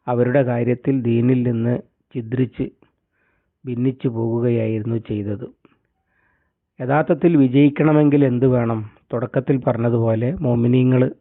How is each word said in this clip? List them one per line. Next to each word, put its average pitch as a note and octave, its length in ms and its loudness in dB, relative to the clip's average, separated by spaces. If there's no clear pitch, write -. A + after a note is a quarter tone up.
അവരുടെ B2 360 0
കാര്യത്തിൽ B2 580 -2
ദീനിൽ A#2+ 420 2
നിന്ന് A#2+ 360 -2
ഛിദ്രിച്ച് B2 540 -4
ഭിന്നിച്ചു B2+ 420 -4
പോകുകയായിരുന്നു A2+ 920 -2
ചെയ്തത്. G#2 500 -8
യഥാർത്ഥത്തിൽ D#3 560 2
വിജയിക്കണമെങ്കിൽ C#3+ 880 4
എന്ത് B2+ 220 2
വേണം? A#2 440 0
തുടക്കത്തിൽ B2+ 440 -2
പറഞ്ഞതുപോലെ A#2 800 0
മോമിനീങ്ങൾ B2+ 840 2